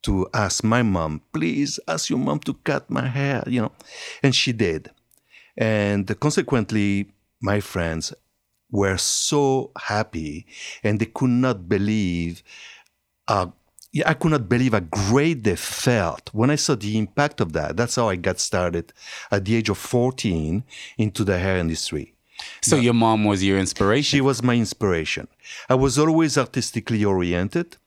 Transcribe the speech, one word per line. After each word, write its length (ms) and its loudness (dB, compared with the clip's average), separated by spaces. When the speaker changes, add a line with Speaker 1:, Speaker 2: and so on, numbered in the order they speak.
Speaker 1:
to 320 0
ask 280 0
my 200 4
mom, 400 0
"Please 560 -2
ask 220 -4
your 80 0
mom 220 -2
to 120 -6
cut 380 -4
my 180 -2
hair," 380 -2
you 160 0
know, 100 -4
and 120 4
she 180 0
did. 380 -2
And 480 2
consequently, 920 0
my 200 0
friends 520 -4
were 300 0
so 800 0
happy 680 -4
and 160 2
they 80 0
could 240 -2
not 380 0
believe, 760 0
uh, 180 2
yeah, 180 0
I 40 2
could 180 2
not 160 0
believe 240 4
how 80 2
great 640 0
they 100 2
felt 800 -2
when 180 2
I 60 2
saw 180 0
the 240 -2
impact 420 -2
of 120 0
that. 240 -2
That's 180 0
how 140 2
I 80 0
got 240 -2
started 520 -2
at 140 0
the 100 0
age 140 0
of 100 0
fourteen 840 -2
into 260 0
the 140 2
hair 200 0
industry. 560 -4
Speaker 2:
So 160 2
Speaker 1:
But 60 4
Speaker 2:
your 100 4
mom 320 4
was 200 4
your 140 4
inspiration? 440 2
Speaker 1:
She 180 2
was 220 2
my 140 2
inspiration. 720 -2
I 60 4
was 200 2
always 400 2
artistically 680 -2
oriented. 720 0